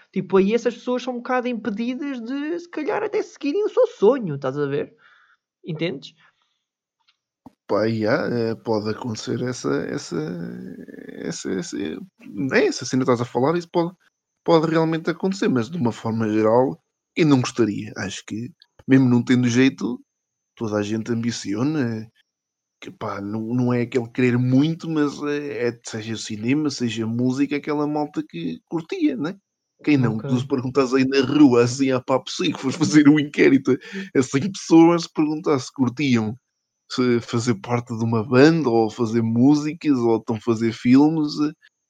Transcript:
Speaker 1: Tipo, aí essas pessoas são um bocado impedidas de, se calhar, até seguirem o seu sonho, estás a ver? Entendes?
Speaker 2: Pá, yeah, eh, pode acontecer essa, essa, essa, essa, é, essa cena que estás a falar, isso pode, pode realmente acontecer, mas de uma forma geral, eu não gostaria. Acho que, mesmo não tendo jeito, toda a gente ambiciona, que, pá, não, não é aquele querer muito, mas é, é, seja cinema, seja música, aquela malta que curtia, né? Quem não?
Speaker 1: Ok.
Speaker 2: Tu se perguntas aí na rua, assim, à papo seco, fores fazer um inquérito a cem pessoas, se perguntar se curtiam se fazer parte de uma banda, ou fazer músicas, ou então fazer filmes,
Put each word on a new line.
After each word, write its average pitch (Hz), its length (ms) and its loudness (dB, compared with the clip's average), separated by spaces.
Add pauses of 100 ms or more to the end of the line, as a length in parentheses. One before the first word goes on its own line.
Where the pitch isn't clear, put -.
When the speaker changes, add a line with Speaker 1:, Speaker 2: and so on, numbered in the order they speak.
(120)
Speaker 1:
Tipo, 196 240 0
aí 196 180 4
essas 240 200 0
pessoas 247 280 -6
são 254 120 -6
um - 20 -8
bocado 247 320 -4
impedidas 247 720 -6
de, 285 400 -6
se 349 100 -16
calhar, 311 320 -6
até 415 200 -4
seguirem 370 420 -4
o 403 40 -2
seu 466 200 2
sonho, 202 480 0
estás 135 200 -6
a 147 100 -2
ver? 139 280 -6 (720)
Entendes? 165 500 -8 (1500)
Speaker 2:
Pá, 104 200 0
yeah, 113 420 -2 (220)
eh, 110 60 -4
pode 110 340 -4
acontecer 117 520 -6
essa, 127 280 -6 (180)
essa, - 280 -8 (920)
essa, - 440 -10
essa, - 260 -6
é, - 880 -4
essa 285 180 -4
cena 127 200 0
que 127 60 2
estás 117 120 2
a - 20 -6
falar, 135 320 0
isso 170 140 -8
pode, 175 240 -2 (500)
pode 165 260 4
realmente 165 400 0
acontecer, 190 380 -2
mas 123 220 0
de 175 80 -6
uma 120 140 0
forma 113 360 -4
geral, 113 500 4 (380)
eu 180 100 4
não 139 140 4
gostaria. 110 560 -2
Acho 101 300 -8
que, 113 240 -10 (360)
mesmo 135 220 6
não 123 160 4
tendo 123 240 4
jeito, 123 500 2 (580)
toda 107 220 -4
a 104 40 0
gente 110 300 -6
ambiciona, 117 920 -4 (720)
que, - 100 -18
pá, 101 300 -10
não, 101 200 -8 (140)
não 123 180 0
é 123 100 0
aquele 120 280 -4
querer 123 280 2
muito, 147 520 0
mas 147 320 -2
é, 143 460 -4
é, 120 180 -8
seja 110 300 -10
cinema, 123 540 -2
seja 113 360 -4
música, 127 500 0
aquela 147 300 -4
malta 151 420 -4
que - 400 -10
curtia, 294 480 -2
né? 190 200 -6 (460)
Quem 147 140 4
não? 113 220 0
Speaker 1:
Ok. 107 60 -10
Speaker 2:
Tu 131 140 0
se 127 80 -6
perguntas 131 480 -2
aí 131 120 2
na 135 160 2
rua, 123 420 6
assim, 131 280 0
à 127 80 0
papo - 300 -2
seco, - 280 -4
fores 131 180 -4
fazer 147 320 4
um 151 100 8
inquérito 139 580 2 (400)
a 135 60 4
cem 139 300 -2
pessoas, 170 520 6
se - 80 -14
perguntar 156 460 0
se - 140 -10
curtiam 120 640 0 (540)
se 123 300 2
fazer 117 360 -2
parte 117 400 -6
de 113 80 -4
uma 113 200 0
banda, 135 440 6
ou 113 220 2
fazer 117 320 -2
músicas, 143 760 2
ou 117 200 2
então 113 220 -6
fazer 113 320 0
filmes, 147 600 4 (580)